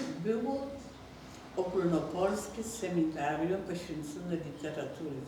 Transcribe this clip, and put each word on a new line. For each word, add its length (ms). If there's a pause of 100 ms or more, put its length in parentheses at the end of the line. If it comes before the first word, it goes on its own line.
(240)
było 420 (920)
ogólnopolskie 1080
seminarium 1000
poświęcone 760
literaturze 920